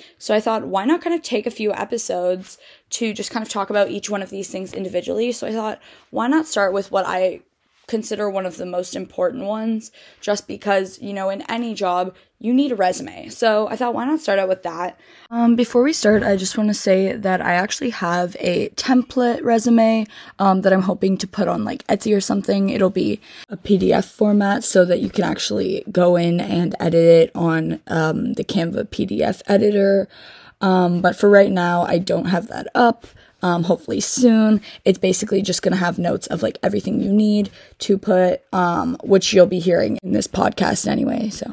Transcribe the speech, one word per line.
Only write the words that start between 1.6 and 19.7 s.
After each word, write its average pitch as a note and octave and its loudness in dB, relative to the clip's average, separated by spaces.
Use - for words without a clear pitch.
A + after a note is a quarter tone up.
episodes F#3 -4
to A3 -4
just - -10
kind A3+ -6
of - -10
talk G3 -4
about G#3 2
each G3+ -8
one G3+ -4
of F#3 -10
these G3 -10
things F#3 -10
individually? F#3+ -4
So - -10
I A3 -6
thought, A3 -6
why A3+ -2
not D#4 2
start G3 0
with G3 -4
what F#3+ 0
I F#3 -2
consider G#3+ -6
one F#3+ -4
of F3+ -10
the - -10
most F3+ -6
important F3+ -4
ones, A3 -4
just G#3 -4
because, G3 -2
you G3+ -10
know, F#3+ -6
in G3 -6
any A#3 -6
job, F#3 -2
you A3+ -2
need C#4 2
a A3+ -4
resume. F#3 -2
So A3 0
I A#3 -6
thought, A#3+ -2
why A3+ -4
not D#4 0
start G3 0
out F#3+ 0
with F#3 -2
that? F3 -8
Um, A#3 4
before A#3+ 2
we C#4+ 2
start, G#3+ 2
I G3+ 2
just F#3+ -6
wanna G#3 0
say F#3+ 2
that F#3 -2
I F3 0
actually G#3 -2
have F3+ -4
a F3+ -2
template B3 0
resume, A3+ 4